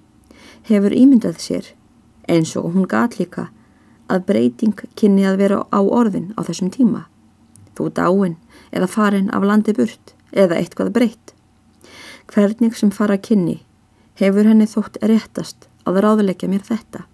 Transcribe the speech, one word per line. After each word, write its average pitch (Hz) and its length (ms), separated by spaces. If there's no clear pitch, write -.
hefur 202 260
ímyndað 233 480
sér, - 280
eins 165 260
og 165 200
hún 190 120
gat 233 320
líka, - 300
að 185 220
breyting 226 560
kynni 196 320
að 190 140
vera 196 260
á 202 140
orðin 196 580
á 175 80
þessum 180 240
tíma. 214 360
Þú 160 160
dáin 175 460
eða 185 160
farin 202 480
af 196 80
landi 208 320
burt - 380
eða 175 300
eitthvað 190 340
breytt. 240 380
Hvernig 220 460
sem 208 140
fara 208 260
kynni, 180 420
hefur 196 320
henni 220 220
þótt - 340
réttast - 640
að 185 220
ráðleggja 208 460
mér 202 120
þetta. - 400